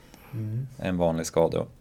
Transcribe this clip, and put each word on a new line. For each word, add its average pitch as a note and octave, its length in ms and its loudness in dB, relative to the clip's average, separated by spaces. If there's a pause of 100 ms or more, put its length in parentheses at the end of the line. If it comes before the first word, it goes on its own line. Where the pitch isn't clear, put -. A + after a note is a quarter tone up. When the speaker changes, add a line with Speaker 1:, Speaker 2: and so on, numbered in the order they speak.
(320)
Speaker 1:
Mm. A2+ 340 -6 (120)
Speaker 2:
En F#2 200 -2
vanlig E2 280 2
skada. - 400 2 (140)